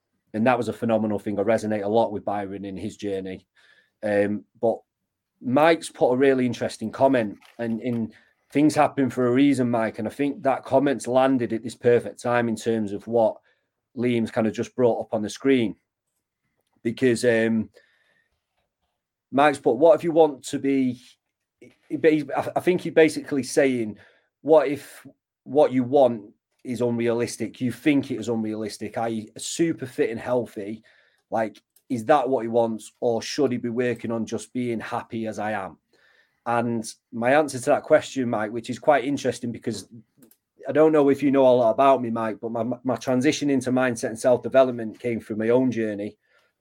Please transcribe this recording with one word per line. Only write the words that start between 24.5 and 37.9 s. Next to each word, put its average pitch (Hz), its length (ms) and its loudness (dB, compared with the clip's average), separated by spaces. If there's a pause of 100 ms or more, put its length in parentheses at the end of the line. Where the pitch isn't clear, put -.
if - 380 -8 (380)
what 135 280 2
you 127 120 0
want 123 400 2 (400)
is 120 180 -6
unrealistic? 117 800 -2
You 123 100 -2
think 139 400 0
it 113 80 -6
is 107 100 -6
unrealistic, 110 680 -6
i 117 120 -4
e 110 280 -8
super - 480 -4
fit 127 240 -4
and 113 100 -8
healthy. 113 640 -6 (460)
Like, 107 320 -4 (280)
is 117 160 -4
that 139 220 4
what 131 140 0
he 117 60 -6
wants? 113 520 -2
Or 117 220 0
should 131 300 0
he 123 60 -4
be 120 120 -6
working 117 420 -4
on 113 140 -4
just 104 260 -10
being 120 280 -6
happy 113 480 -8
as 104 100 -10
I 104 140 -6
am?" 95 260 -10 (680)
And 117 440 -2 (200)
my 120 240 2
answer 139 240 0
to 123 100 -8
that 120 140 2
question, 135 460 0